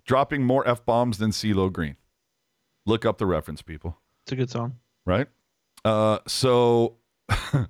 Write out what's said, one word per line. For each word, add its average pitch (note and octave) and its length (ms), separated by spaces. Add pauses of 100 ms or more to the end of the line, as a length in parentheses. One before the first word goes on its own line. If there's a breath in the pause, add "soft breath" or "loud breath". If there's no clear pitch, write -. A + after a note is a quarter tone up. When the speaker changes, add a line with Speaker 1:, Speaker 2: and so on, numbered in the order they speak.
Speaker 1:
dropping C#3 380
more B2+ 240
F-bombs A#2+ 500
than A2 140
CeeLo F#2+ 400
Green. D#2 240 (920)
Look A2+ 200
up F2+ 120
the A2 80
reference, D#2+ 360
people. D#2+ 360 (260)
Speaker 2:
It's - 100
a - 20
good B2+ 140
song. A#2+ 260 (300)
Speaker 1:
Right? G#2 220 (580)
Uh, G#2+ 420
so, A#2+ 720 (320)
<laughs> - 240 (160)